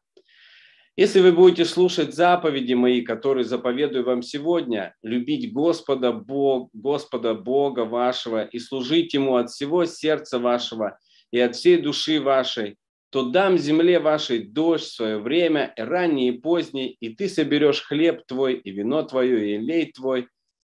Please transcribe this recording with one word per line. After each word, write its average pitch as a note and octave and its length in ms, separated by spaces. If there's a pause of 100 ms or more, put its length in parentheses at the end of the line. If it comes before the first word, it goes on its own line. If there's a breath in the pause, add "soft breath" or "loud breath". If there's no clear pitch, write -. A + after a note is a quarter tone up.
(1000 soft breath)
«Если G3+ 200
вы F#3 100
будете F3 340
слушать F3 480
заповеди D3+ 600
мои, B2 280
которые A#2 420
заповедую B2+ 600
вам B2 160
сегодня, C3+ 800
любить A#2+ 520
Господа C#3 580
Бог-, B2+ 640
Господа A#2 640
Бога B2 500
вашего A#2 600
и A#2+ 140
служить C3+ 560
Ему C3+ 220
от D3+ 120
всего D#3+ 360
сердца D#3 560
вашего A#2+ 580 (320 soft breath)
и A#2+ 80
от A#2+ 160
всей F3 260
души D3 400
вашей, B2+ 580 (320)
то B2 200
дам F#3 280
земле D#3+ 420
вашей D3+ 400
дождь C#3 460
в - 60
свое A2 280
время, D3+ 560
ранний C#3 540
и B2 100
поздний, C#3+ 580
и A2+ 160
ты G3 140
соберешь D3 540
хлеб D#3+ 440
твой, C3 280
и G2 180
вино A#2 320
твое, B2+ 340
и G#2 140
елей D3 400
твой, C3 340 (380)